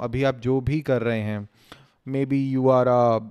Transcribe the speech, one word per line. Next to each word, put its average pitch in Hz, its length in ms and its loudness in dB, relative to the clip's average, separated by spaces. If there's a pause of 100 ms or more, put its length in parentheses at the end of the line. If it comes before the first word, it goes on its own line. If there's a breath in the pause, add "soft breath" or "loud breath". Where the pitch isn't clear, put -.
अभी 127 140 -4
आप 131 160 0
जो 127 220 0
भी 135 200 -2
कर 127 200 0
रहे 113 180 -2
हैं, 104 280 -6 (580 loud breath)
maybe 135 320 -2
you 131 320 0
are 127 180 4
a, 120 440 4